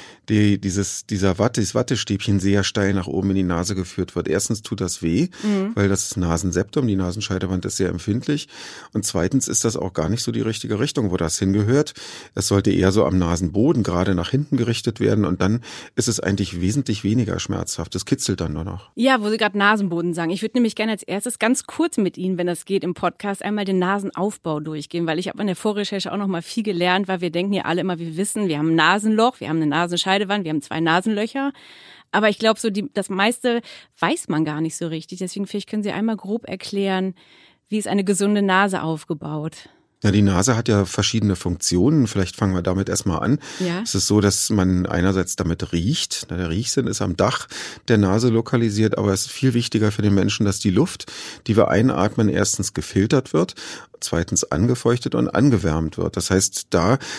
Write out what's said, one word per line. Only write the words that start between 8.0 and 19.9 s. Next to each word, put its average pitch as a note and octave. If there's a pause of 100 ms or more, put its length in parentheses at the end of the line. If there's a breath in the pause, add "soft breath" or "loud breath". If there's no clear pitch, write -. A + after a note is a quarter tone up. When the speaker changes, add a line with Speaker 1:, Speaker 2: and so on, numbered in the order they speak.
Speaker 1:
Und -
zweitens G2
ist -
das A#2
auch F#2
gar D#2
nicht A#2
so A#2
die A2+
richtige A2
Richtung, A#2+
wo F2
das E2
hingehört. G#2 (420 loud breath)
Es G#2
sollte G2+
eher F#2
so F#2+
am E2+
Nasenboden F#2
gerade F#2
nach F2
hinten C#3
gerichtet A#2
werden G#2+
und F2+
dann G#2+ (340 loud breath)
ist B2
es G#2+
eigentlich G2
wesentlich G#2+
weniger G2
schmerzhaft. F2+
Es F#2+
kitzelt -
dann D#2
nur D#2
noch. F#2
Speaker 2:
Ja, B3
wo G#3
Sie A3
gerade G#3
Nasenboden G3